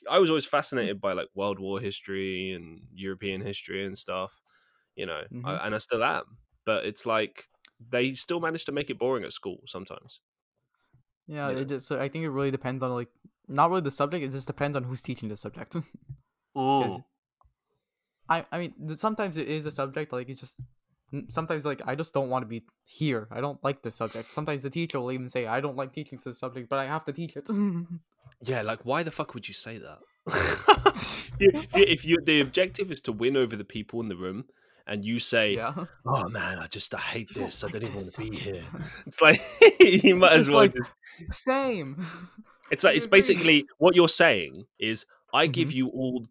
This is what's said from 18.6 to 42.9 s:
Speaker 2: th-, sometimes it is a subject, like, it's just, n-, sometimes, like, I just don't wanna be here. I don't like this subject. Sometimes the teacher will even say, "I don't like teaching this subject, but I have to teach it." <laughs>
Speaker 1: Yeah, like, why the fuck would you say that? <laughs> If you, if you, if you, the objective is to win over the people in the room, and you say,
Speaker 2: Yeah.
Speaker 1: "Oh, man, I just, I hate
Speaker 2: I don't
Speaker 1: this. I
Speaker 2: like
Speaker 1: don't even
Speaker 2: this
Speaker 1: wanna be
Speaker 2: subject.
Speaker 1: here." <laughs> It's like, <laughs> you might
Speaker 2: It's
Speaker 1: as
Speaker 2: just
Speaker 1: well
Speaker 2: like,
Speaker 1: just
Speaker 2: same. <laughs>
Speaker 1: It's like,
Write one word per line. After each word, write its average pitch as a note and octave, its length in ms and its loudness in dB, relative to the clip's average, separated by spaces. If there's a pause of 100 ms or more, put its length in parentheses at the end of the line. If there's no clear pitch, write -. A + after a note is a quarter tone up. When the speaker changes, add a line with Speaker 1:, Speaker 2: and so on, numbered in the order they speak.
Speaker 2:
th-, D#3 120 -8
sometimes G#3+ 380 -4
it D3+ 120 -6
is D3+ 180 -4
a D3+ 40 -6
subject, C#3 420 -8
like, B2+ 160 -8
it's C3 120 -14
just, - 160 -20 (560)
n-, C#3+ 160 -10
sometimes, D#3+ 360 -6
like, C#3+ 220 -6
I B2+ 80 -4
just D#3 200 -8
don't C3+ 160 -2
wanna B2+ 160 -2
be A2+ 180 -12 (200)
here. A#2+ 460 -4
I A2+ 100 -8
don't C#3 220 -6
like C#3 200 -4
this A2 140 -8
subject. A2+ 340 -8
Sometimes D3+ 320 -6
the C#3 80 -6
teacher E3 300 -4
will B2 120 -6
even B2+ 160 -8
say, B2 180 -4
"I A#2 140 -2
don't C#3 160 -6
like C3 160 -8
teaching C#3+ 320 -12
this B2+ 140 -12
subject, B2+ 300 -10
but C3+ 100 -2
I C3+ 80 -2
have D3+ 200 -6
to C#3+ 60 -8
teach E3 240 -10
it." C#4 120 -14
<laughs> F3 520 -2 (420)
Speaker 1:
Yeah, B2 200 -4
like, A2 220 -6
why C#3 180 -2
the D#3+ 80 -6
fuck - 240 -8
would A2+ 140 -10
you G2 60 -12
say A2+ 240 -12
that? - 200 -18 (280)
<laughs> - 1040 2 (100)
If - 0 -
you, G3 120 10
if - 220 -6
you, F#3+ 140 8
if D#3+ 160 2
you, E3 200 4
the D3+ 160 4
objective F#3 520 -2
is C#3 100 -10
to B2 100 -6
win A#2+ 240 0
over A#2 200 0
the G#2 80 -10
people A2+ 360 -8
in A2+ 80 -6
the F#2 80 -6
room, F#2 280 -8 (420)
and G#2 180 -6
you A#2 140 -2
say, A2 380 2
Speaker 2:
Yeah. A#2 180 -6 (320)
Speaker 1:
"Oh, A2+ 220 0
man, F#2 320 -6
I - 80 -10
just, - 260 -6
I G#2 40 -8
hate - 340 -8
Speaker 2:
I - 20 -18
don't - 120 -6
Speaker 1:
this. - 180 -6
I - 20 -6
Speaker 2:
like - 80 -8
Speaker 1:
don't G#2+ 80 -8
even G#2+ 120 -6
Speaker 2:
this F#2 240 -8
Speaker 1:
wanna A2 120 -8
be G#2 60 -10
Speaker 2:
subject. G2 200 -8
Speaker 1:
here." - 260 -12 (100)
<laughs> - 140 -16
It's - 140 -4
like, D#3 200 8 (400)
<laughs> F#3 240 10
you F#3 120 10
might F#3 100 8
Speaker 2:
It's D#3+ 80 10
Speaker 1:
as D3+ 120 10
Speaker 2:
just C#3 40 2
Speaker 1:
well C#3+ 80 8
Speaker 2:
like, C3+ 160 8
Speaker 1:
just B2 180 -6 (400)
Speaker 2:
same. G3 760 -4 (300)
<laughs> - 340 -14
Speaker 1:
It's - 140 0
like, E3+ 100 8